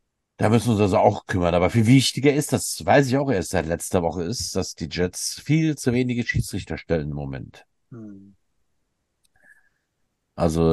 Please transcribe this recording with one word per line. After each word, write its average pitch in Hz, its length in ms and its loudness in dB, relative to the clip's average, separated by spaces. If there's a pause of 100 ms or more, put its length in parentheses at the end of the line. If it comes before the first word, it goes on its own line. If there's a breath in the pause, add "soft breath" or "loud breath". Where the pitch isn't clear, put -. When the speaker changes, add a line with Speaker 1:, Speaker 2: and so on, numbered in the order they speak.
(380)
Speaker 1:
Da 95 120 2
müssen 117 180 4
wir 120 60 4
uns 101 80 2
also 101 160 4
auch 104 300 2
kümmern. 87 280 0
Aber 87 140 4
viel 113 180 2
wichtiger 131 460 4
ist, 147 200 -4
das - 320 -4
weiß 131 220 4
ich 123 100 0
auch 139 140 -2
erst 92 200 -2
seit 82 160 -2
letzter 85 360 -2
Woche, 85 200 -4
ist, 104 320 -8
dass 92 200 -6
die 82 160 -8
Jets 87 520 -6
viel 156 340 0
zu 120 160 -2
wenige 123 320 -2
Schiedsrichter 92 520 -6
stellen 78 340 -4
im 73 40 -8
Moment. 69 500 -12 (260)
Speaker 2:
Hm. 101 440 -18 (2000)
Speaker 1:
Also, 82 260 0 (120)